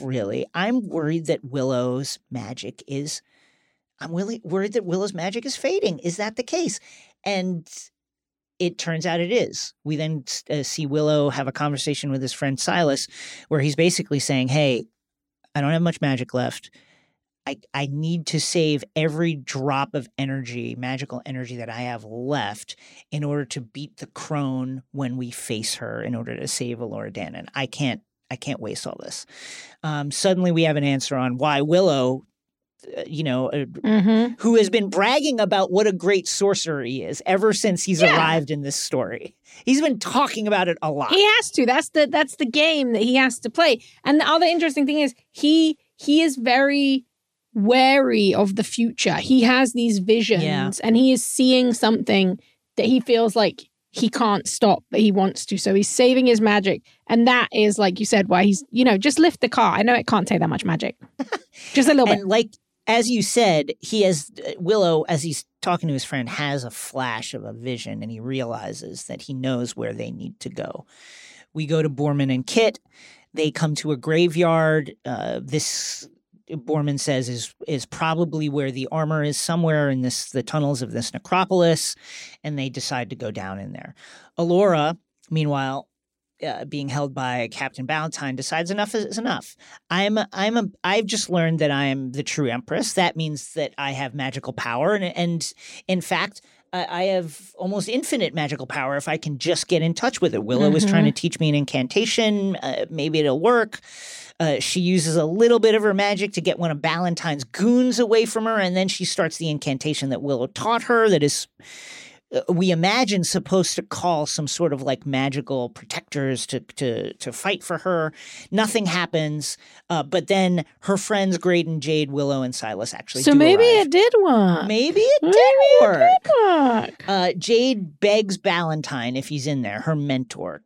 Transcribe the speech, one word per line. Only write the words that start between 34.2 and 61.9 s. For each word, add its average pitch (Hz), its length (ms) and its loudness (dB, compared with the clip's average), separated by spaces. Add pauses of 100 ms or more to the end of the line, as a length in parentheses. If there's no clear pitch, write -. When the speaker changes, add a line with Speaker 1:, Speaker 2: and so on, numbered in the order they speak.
Speaker 1:
who 226 160 4
has 208 140 4
been 202 200 -2
bragging 247 500 0
about 190 320 0
what 208 140 4
a 208 60 2
great 180 360 0
sorcerer 165 560 -2
he 123 180 -6
is 101 220 -8
ever 202 300 2
since 185 300 -2
he's 175 180 0
Speaker 2:
Yeah. - 120 6
Speaker 1:
arrived 160 360 2
in 147 100 -4
this 139 160 -6
story. - 580 -6 (300)
He's 269 160 4
been 277 180 2
talking 226 480 -2
about 190 220 2
it 165 140 0
a 156 100 -2
lot. 143 180 -2
Speaker 2:
He 381 140 4 (120)
has - 160 -2
to. 262 120 2
That's 254 260 2
the, 302 160 4
that's 294 300 0
the 302 100 -2
game 294 460 2
that 214 100 2
he 240 140 2
has 262 240 2
to 226 100 -8
play. 294 300 2 (240)
And 294 160 4
the 302 80 0
other 330 180 4
interesting 320 400 2
thing 302 140 0
is 277 140 0 (180)
he, 311 460 2 (180)
he 294 260 2
is 285 140 0
very 269 680 2 (500)
wary 247 800 4
of 196 220 2
the 214 80 0
future. 226 520 -2
He 262 260 4
has 247 300 4
these 233 260 0
visions 208 460 2
Speaker 1:
Yeah. 151 260 0 (140)
Speaker 2:
and 226 120 4
he 262 160 6
is 240 120 0
seeing 254 500 2
something 208 640 2 (380)
that - 100 2
he 247 140 4
feels 226 340 2
like 208 340 0 (220)
he - 180 0
can't 214 380 0
stop, - 440 2
but - 100 0
he 214 100 6
wants 190 360 0
to. 202 120 -4
So 190 160 0
he's 202 140 2
saving 254 380 4
his 233 140 6
magic. 208 420 2 (260)
And 233 180 4
that 247 260 4
is, 214 260 2
like 190 200 2
you 214 80 -2
said, 196 220 2
why 185 160 4
he's, 202 260 4
you 247 140 2
know, 214 140 4
just 277 200 2
lift 320 220 4
the 247 80 2
car. 220 260 2
I 202 80 2
know 247 120 4
it 233 120 0
can't 185 220 2
take 180 120 2
that 165 100 0
much - 140 -4
magic. - 320 -2 (220)
Speaker 1:
<laughs> - 540 -10
Speaker 2:
Just 277 160 4
a 302 60 8